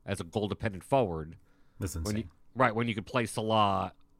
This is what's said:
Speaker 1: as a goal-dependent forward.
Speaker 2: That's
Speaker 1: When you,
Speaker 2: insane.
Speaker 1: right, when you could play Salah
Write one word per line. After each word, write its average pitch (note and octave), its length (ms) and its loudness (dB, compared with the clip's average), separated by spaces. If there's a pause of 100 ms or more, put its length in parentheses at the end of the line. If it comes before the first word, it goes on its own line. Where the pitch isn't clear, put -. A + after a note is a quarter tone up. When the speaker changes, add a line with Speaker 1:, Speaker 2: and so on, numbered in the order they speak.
Speaker 1:
as G2 160 -4
a F2+ 40 -8
goal-dependent G2 600 -2
forward. E2+ 500 0 (460)
Speaker 2:
That's G2 160 -4
Speaker 1:
When E2 80 -4
you, G2+ 60 -2
Speaker 2:
insane. G#2+ 200 -2 (240)
Speaker 1:
right, A#2+ 200 4
when A#2 140 0
you A2 60 -2
could G2 120 -4
play A#2+ 200 0
Salah G#2 680 2 (280)